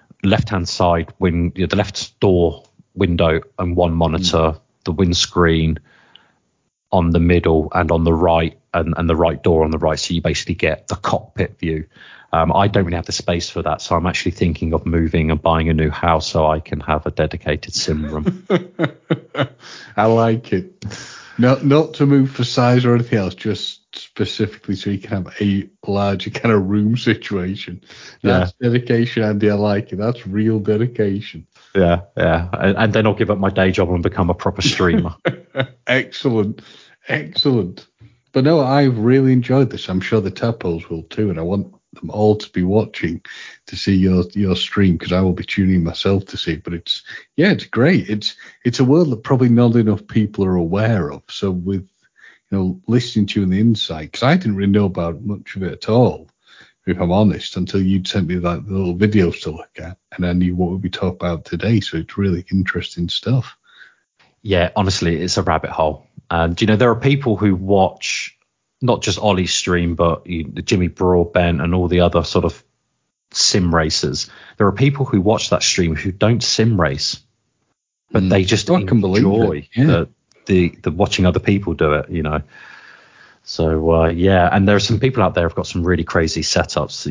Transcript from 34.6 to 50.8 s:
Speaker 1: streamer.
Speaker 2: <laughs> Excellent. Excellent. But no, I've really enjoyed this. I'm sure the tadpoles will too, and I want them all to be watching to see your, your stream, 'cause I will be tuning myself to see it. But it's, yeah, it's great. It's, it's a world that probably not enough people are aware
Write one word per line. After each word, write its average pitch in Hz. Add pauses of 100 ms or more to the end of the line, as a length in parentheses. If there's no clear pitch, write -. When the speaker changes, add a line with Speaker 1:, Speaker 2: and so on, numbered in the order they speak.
Speaker 1:
streamer. 85 (360)
Speaker 2:
<laughs> -
Excellent. 123 (440)
Excellent. - (460)
But 131
no, 160
I've 131
really 131
enjoyed 131
this. -
I'm 92
sure 113
the 95
tadpoles 95
will 82
too, 107
and 82
I 80
want 98 (220)
them -
all 107
to -
be 90
watching 95 (460)
to -
see 98
your, 92 (100)
your 98
stream, 95
'cause 85
I 92
will 90
be 90
tuning 92
myself 98
to -
see -
it. 76
But 87
it's, - (320)
yeah, 185
it's 127
great. 127
It's, 107 (300)
it's 123
a 135
world 151
that 110
probably 127
not 117
enough 107
people 101
are 92
aware 90